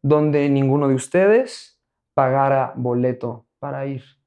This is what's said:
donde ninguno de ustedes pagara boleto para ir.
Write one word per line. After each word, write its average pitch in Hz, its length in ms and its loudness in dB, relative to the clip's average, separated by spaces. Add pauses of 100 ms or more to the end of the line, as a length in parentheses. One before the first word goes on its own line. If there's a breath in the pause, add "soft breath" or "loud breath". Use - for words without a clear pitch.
donde 147 480 2
ninguno 139 380 2
de 135 80 2
ustedes 202 840 0 (340)
pagara 135 640 0
boleto 123 720 -4 (140)
para 139 280 -10
ir. 135 160 -10 (240)